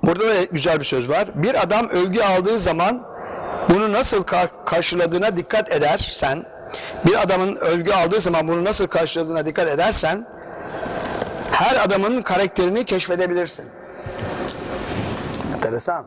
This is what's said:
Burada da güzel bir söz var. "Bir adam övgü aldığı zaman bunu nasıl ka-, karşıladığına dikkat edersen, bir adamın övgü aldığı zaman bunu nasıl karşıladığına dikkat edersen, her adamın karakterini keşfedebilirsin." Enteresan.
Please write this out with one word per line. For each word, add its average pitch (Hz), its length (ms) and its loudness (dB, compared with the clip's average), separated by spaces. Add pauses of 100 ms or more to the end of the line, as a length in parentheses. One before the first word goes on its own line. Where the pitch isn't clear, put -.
Burada 180 260 2
da 190 160 4
güzel 160 360 0
bir 139 40 -8
söz 127 260 -2
var. 190 240 2
"Bir 214 280 2
adam 208 260 2
övgü 185 320 2
aldığı 196 380 2
zaman 180 480 0 (640)
bunu 202 240 6
nasıl 214 300 2
ka-, 180 420 0
karşıladığına 175 720 2
dikkat 214 360 -2
edersen, 151 760 0 (600)
bir 208 160 6
adamın 190 340 2
övgü 170 360 0
aldığı 190 280 4
zaman 160 280 2
bunu 170 160 0
nasıl 202 220 0
karşıladığına 160 600 0
dikkat 165 220 0
edersen, 175 580 0 (1300)
her 214 340 4
adamın 202 360 2
karakterini 190 640 2
keşfedebilirsin." 175 800 0 (1900)
Enteresan. 120 520 -2